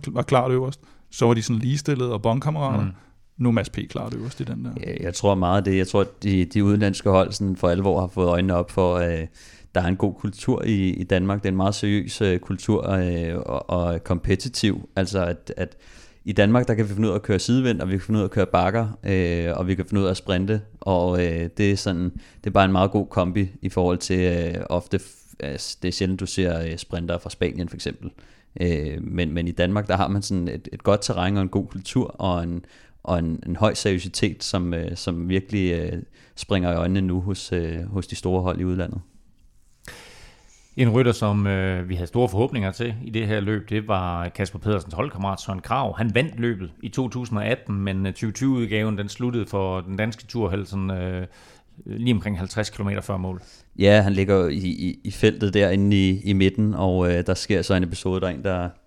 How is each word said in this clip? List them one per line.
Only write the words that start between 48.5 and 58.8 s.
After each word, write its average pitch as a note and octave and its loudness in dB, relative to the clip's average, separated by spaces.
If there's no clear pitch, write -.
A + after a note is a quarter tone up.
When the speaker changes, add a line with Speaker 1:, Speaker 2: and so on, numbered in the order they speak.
Speaker 2:
den G2+ -6
sluttede A#2+ -4
for F#2 -2
den F#2+ -6
danske G#2+ -4
tur, G2+ -2
sådan, F#2+ -4
øh, F2+ -4
lige A2+ 0
omkring G#2 -2
halvtreds F#2+ -4
kilometer G2+ -4
før G2 -6
mål. F#2 -6
Speaker 3:
Ja, G#2 8
han G2 4
ligger F#2+ 4
jo F2+ 4
i, D2+ -2
i, F#2 -4
i G2+ -4
feltet G#2 2
derinde G2 6
i, F#2+ 0
i G2+ 2
midten, G2 4
og, F2+ 2
øh, F2 0
der F#2+ 0
sker F#2 0
så G2 0
en F#2 4
episode, F#2 -2
der F#2 0
er F2+ -2
en, C#2 -8
der, F2+ -2